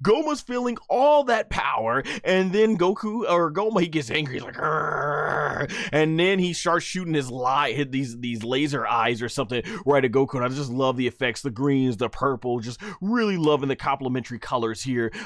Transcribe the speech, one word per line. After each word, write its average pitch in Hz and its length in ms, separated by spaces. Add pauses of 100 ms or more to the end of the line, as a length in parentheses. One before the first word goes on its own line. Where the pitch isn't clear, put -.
Goma's 285 380
feeling 247 360 (120)
all 285 360
that 226 240
power. 233 540 (200)
And 185 280
then 220 260
Goku, 214 520
or 170 220
Goma, 202 300
he 175 60
gets 151 240
angry. 147 240
He's - 80
like, - 160
Arr! 147 1080 (240)
And 160 280
then 190 200
he 180 140
starts 170 320
shooting 175 280
his 139 180
light, 131 440
hit 139 160
these, 131 280
these 120 240
laser 135 420
eyes 117 360
or 117 80
something 117 340 (220)
right 139 180
at 131 80
Goku. 135 240
And 123 100
I 123 40
just 131 220
love 131 260
the 127 100
effects, 120 340
the 139 100
greens, 131 460
the 117 120
purple, 123 500
just 117 200 (220)
really 208 360
loving 151 320
the 135 60
complementary 127 640
colors 113 440
here. 120 280 (140)